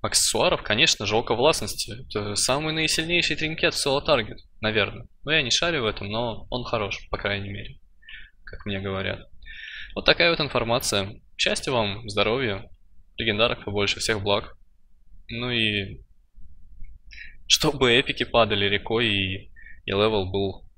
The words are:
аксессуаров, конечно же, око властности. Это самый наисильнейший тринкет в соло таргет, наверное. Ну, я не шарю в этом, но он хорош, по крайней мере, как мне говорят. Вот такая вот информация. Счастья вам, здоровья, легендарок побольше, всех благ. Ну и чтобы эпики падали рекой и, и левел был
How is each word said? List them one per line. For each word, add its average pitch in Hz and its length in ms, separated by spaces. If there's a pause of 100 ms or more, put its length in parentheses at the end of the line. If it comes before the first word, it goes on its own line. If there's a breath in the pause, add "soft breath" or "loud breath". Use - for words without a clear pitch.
аксессуаров, 139 600
конечно 113 420
же, 101 100
око 120 200
властности. 120 560 (160)
Это 104 280
самый 151 380
наисильнейший 160 640
тринкет 156 400
в - 20
соло 143 240
таргет, - 380 (200)
наверное. 110 480 (160)
Ну, 139 80
я 156 120
не 120 80
шарю 165 320
в - 20
этом, 101 240
но 117 400
он 123 140
хорош, 107 460
по - 80
крайней 101 320
мере, 104 300 (640 loud breath)
как - 220
мне 98 140
говорят. 98 400 (760 loud breath)
Вот - 100
такая 170 240
вот 165 100
информация. 117 800 (180)
Счастья - 340
вам, 104 360
здоровья, 104 640 (480)
легендарок 113 480
побольше, 101 340
всех 110 220
благ. 101 340 (720)
Ну 120 240
и 104 520 (1400 loud breath)
чтобы 131 440
эпики 120 320
падали 107 420
рекой 110 420
и, 98 280 (500 loud breath)
и 98 60
левел 101 400
был 98 460